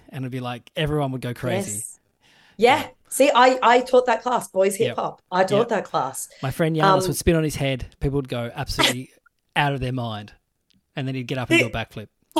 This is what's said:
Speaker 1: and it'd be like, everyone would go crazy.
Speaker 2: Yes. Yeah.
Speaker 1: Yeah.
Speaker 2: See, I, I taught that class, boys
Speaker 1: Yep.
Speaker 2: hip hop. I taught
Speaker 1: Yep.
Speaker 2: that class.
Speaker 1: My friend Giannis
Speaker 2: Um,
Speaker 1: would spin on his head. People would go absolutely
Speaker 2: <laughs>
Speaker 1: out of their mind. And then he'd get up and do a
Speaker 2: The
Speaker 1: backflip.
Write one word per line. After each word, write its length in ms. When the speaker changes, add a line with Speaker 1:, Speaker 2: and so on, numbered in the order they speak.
Speaker 1:
and 160
it'd 80
be 80
like, 340
everyone 380
would 80
go 140
crazy. 420
Speaker 2:
Yes. 240
Yeah. 240
Speaker 1:
Yeah. 60
Speaker 2:
See, 220
I, 300
I 200
taught 240
that 160
class, 260
boys 320
Speaker 1:
Yep. 80
Speaker 2:
hip 80
hop. 340
I 140
taught 140
Speaker 1:
Yep. 100
Speaker 2:
that 160
class. 440
Speaker 1:
My 80
friend 240
Giannis 280
Speaker 2:
Um, 60
Speaker 1:
would 80
spin 200
on 80
his 120
head. 440
People 160
would 120
go 280
absolutely 540
Speaker 2:
<laughs> 220
Speaker 1:
out 180
of 60
their 140
mind. 400
And 100
then 80
he'd 140
get 100
up 120
and 100
do 60
a 40
Speaker 2:
The 80
Speaker 1:
backflip. 300